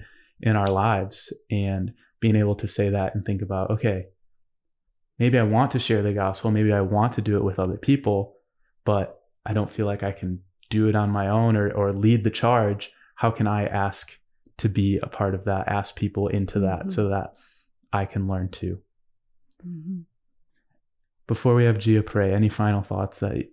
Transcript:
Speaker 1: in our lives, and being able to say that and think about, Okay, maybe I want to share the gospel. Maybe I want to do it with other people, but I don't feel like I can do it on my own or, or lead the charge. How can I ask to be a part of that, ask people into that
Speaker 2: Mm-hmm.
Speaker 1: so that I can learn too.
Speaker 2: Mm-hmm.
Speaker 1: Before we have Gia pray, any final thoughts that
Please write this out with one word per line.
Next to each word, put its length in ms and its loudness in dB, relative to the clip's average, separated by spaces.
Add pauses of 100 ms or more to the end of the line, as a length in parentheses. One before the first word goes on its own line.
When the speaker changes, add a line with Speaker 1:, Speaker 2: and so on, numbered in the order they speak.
(420)
Speaker 1:
in 140 2
our 120 2
lives, 680 -2 (160)
and 420 -2 (280)
being 160 4
able 220 2
to 100 -6
say 220 -2
that 260 -2
and 100 -4
think 160 -2
about, 300 -4
Okay, 340 -2 (1120)
maybe 220 4
I 40 4
want 280 2
to 80 -2
share 240 0
the 100 0
gospel. 380 -2
Maybe 220 4
I 80 2
want 320 0
to 80 -2
do 160 0
it 60 0
with 140 -2
other 200 -2
people, 580 0 (500)
but 360 -2 (240)
I 80 -4
don't 180 0
feel 160 -2
like 160 -4
I 80 -4
can 300 -8 (280)
do 180 2
it 80 2
on 140 2
my 200 0
own 260 4
or, 160 2
or 220 0
lead 300 4
the 60 2
charge. 640 0 (240)
How 160 0
can 160 0
I 180 0
ask 460 -4 (460)
to 120 0
be 320 2
a 60 -6
part 260 -2
of 120 -8
that, 220 -2
ask 280 -4
people 320 -2
into 320 -2
that 220 0
Speaker 2:
Mm-hmm. 80 -10
Speaker 1:
so 200 -2
that 240 -4 (600)
I 120 0
can 220 -4
learn 220 -4
too. 300 -8 (880)
Speaker 2:
Mm-hmm. 360 -10 (1300)
Speaker 1:
Before 280 2
we 100 6
have 140 4
Gia 240 4
pray, 300 0
any 160 4
final 320 0
thoughts 380 -6
that 340 -4